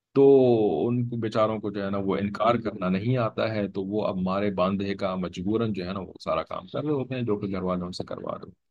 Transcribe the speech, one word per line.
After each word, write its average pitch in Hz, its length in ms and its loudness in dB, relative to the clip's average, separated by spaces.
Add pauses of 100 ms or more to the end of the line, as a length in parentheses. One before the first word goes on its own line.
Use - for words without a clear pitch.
(160)
तो 139 220 10 (500)
उन 120 220 0 (100)
बेचारों 110 400 0
को 104 120 -4
जो 101 120 -4
है 98 60 -2
ना 101 80 -2
वो 95 200 0
इनकार 107 400 0
करना 101 320 -4
नहीं 107 280 0
आता 110 300 -2
है, 107 200 -2
तो 98 160 -6
वो 104 180 -2
अब 98 160 -2
मारे 95 340 -2
बांधे 98 440 0
का 95 200 -4
मजबूरन 98 580 -2
जो 92 120 -4
है 92 80 -6
ना 98 60 -6
वो 85 200 -12
सारा 80 240 -2
काम 82 220 -10
कर 131 180 -8
रहे 151 100 -2
होते 131 220 -4
हैं 123 100 -4
जो 107 120 0
कि 101 100 -4
घर 95 120 -4
वाले 90 220 -2
उनसे 90 220 -8
करवा 50 280 -8
रहे - 140 -10
होते - 40 -20
हैं। - 60 -20 (160)